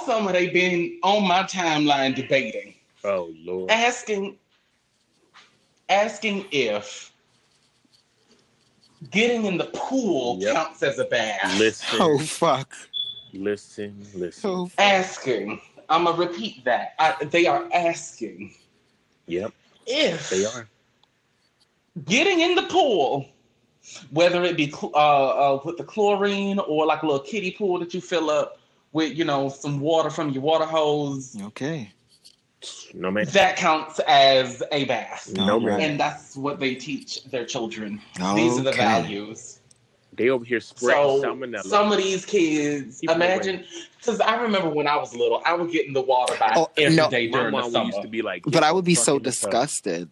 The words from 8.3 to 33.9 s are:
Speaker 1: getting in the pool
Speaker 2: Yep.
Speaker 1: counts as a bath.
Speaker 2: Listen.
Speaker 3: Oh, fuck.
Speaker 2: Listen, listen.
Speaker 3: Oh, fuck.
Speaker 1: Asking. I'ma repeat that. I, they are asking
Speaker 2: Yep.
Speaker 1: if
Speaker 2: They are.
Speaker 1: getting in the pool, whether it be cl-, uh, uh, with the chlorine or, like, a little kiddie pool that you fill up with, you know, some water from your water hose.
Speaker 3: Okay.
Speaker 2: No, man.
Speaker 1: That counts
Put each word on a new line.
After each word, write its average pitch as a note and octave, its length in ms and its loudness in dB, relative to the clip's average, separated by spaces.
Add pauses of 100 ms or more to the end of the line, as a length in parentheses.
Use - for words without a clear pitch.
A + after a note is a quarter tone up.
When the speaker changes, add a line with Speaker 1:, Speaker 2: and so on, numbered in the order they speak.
Speaker 1:
getting A3+ 340 2
in F#3 120 0
the D3+ 160 -4
pool D#3+ 680 -2
Speaker 2:
Yep. G#2 140 2
Speaker 1:
counts D#3+ 280 -4
as C#3 160 0
a B2 60 -2
bath. G#2 520 -2
Speaker 2:
Listen. A2 440 0
Speaker 3:
Oh, D#3 180 4
fuck. D3 560 0 (580)
Speaker 2:
Listen, G2+ 720 -8 (100)
listen. - 340 -6
Speaker 3:
Oh, F3+ 180 -4
fuck. F#3 180 0
Speaker 1:
Asking. B2+ 760 0 (280)
I'ma E3+ 260 4
repeat F3 500 -4
that. A2+ 340 0
I, D#3 260 2
they E3+ 220 2
are C#3 260 0
asking A#2 800 -4 (760)
Speaker 2:
Yep. G#2 260 -6 (340)
Speaker 1:
if A3 420 -2
Speaker 2:
They F#2+ 160 0
are. A2 220 -8 (1400)
Speaker 1:
getting E4 360 4
in F4+ 140 2
the F#4 80 2
pool, F#3 640 2 (840)
whether F3 320 4
it E3+ 120 0
be D3 140 0
cl-, - 240 -8
uh, C#3 640 4
uh, C3+ 100 -2
with E3 120 -8
the - 60 -8
chlorine G3+ 760 0
or, D#3 260 0
like, D#3 160 2
a D#3 60 -4
little C#3 140 2
kiddie F#3+ 300 -6
pool F3+ 280 -2
that E3+ 140 -8
you F3+ 80 -6
fill E3 280 -2
up D3 300 -2 (320)
with, D3+ 260 -2
you E3 80 0
know, C#3 240 0
some C#3+ 300 -6
water D#3 320 2
from D#3 180 -4
your C3 140 -4
water D#3 220 2
hose. D3 760 -2
Speaker 3:
Okay. A#2 500 -8 (1000)
Speaker 2:
No, F2+ 160 -4
man. G2+ 220 0
Speaker 1:
That F#3+ 240 4
counts D#3 520 0